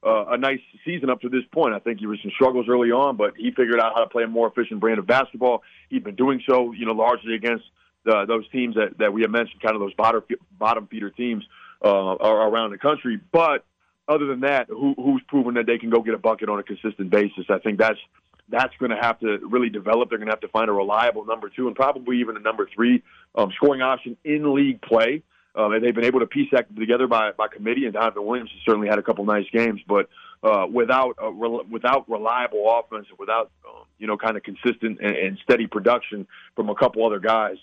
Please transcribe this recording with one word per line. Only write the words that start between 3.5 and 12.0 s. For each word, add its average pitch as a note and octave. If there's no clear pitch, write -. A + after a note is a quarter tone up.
figured A#2+
out A2
how A#2
to -
play A#2
a -
more A2+
efficient G#2+
brand A2
of F#2
basketball. B2
He'd C3
been G#2
doing C3
so, B2
you A2
know, A2+
largely A2+
against A2+
the, G#2+
those A2+
teams A#2+
that, G#2+
that G#2
we A2
have A2
mentioned, A2+
kind A2
of G#2
those G2
bottom, A2+
bottom A2
feeder G#2
teams, A#2
uh, G2